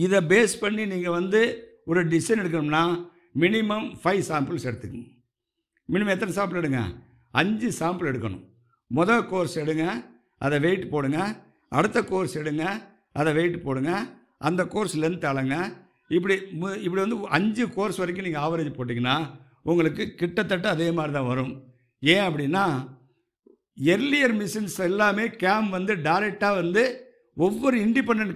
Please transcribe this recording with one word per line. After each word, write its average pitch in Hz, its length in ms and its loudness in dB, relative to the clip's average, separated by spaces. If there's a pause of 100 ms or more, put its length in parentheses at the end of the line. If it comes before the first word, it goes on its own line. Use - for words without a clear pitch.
இதை 190 160 6 (120)
பேஸ் 214 300 6
பண்ணி 214 300 -2
நீங்க 180 160 -2 (100)
வந்து 190 220 2 (500)
ஒரு 175 100 4 (120)
டிசைன் 185 300 2
எடுக்கணும்னா 160 420 2 (580)
மினிமம் 214 440 0 (160)
ஃபைவ் 185 280 2
சாம்பிள்ஸ் 147 400 -2
எடுத்துக்கங்க. 113 380 -10 (840)
மினிமம் 196 220 2
எத்தனை 190 220 -2
சாம்பிள் 180 240 -2
எடுங்க? 139 200 0 (600)
அஞ்சு 214 280 0 (100)
சாம்பிள் 175 320 -2
எடுக்கணும். 110 340 -6 (460)
மொதல் 190 400 2
கோர்ஸ் 175 320 -2
எடுங்க, 156 220 -2 (600)
அதை 143 200 2
வெயிட் 180 280 0
போடுங்க. 143 260 0 (600)
அடுத்த 208 200 2 (120)
கோர்ஸ் 185 320 -2
எடுங்க, 156 220 -2 (560)
அதை 156 180 4
வெயிட் 175 180 2 (100)
போடுங்க. 135 260 0 (560)
அந்த 180 140 2 (120)
கோர்ஸ் 196 280 -2
லென்த் 165 300 -2
அளங்க. 135 240 -2 (600)
இப்படி 190 200 2 (240)
மு-, 190 240 -6
இப்படி 185 200 0
வந்து 220 140 -2 (200)
அஞ்சு 214 280 0 (100)
கோர்ஸ் 190 260 -2
வரைக்கும் 185 260 -4
நீங்க 151 180 -4
ஆவரேஜ் 160 320 -2
போட்டிங்கன்னா 123 380 0 (540)
உங்களுக்கு 160 360 2 (160)
கிட்டத்தட்ட 175 440 -2 (100)
அதே 165 120 0 (100)
மாதிரி 147 200 -2
தான் 127 140 0
வரும். 131 200 -2 (500)
ஏன் 180 260 4
அப்படின்னா, 151 360 0 (1300)
earlier 269 440 2
மிஷின்ஸ் 208 400 -4 (100)
எல்லாமே 208 360 2 (180)
கேம் 208 340 2
வந்து 190 160 -2 (140)
டைரக்டா 202 420 2 (140)
வந்து 175 200 2 (640)
ஒவ்வொரு 240 380 2
இண்டிபெண்டன்ட் 220 520 2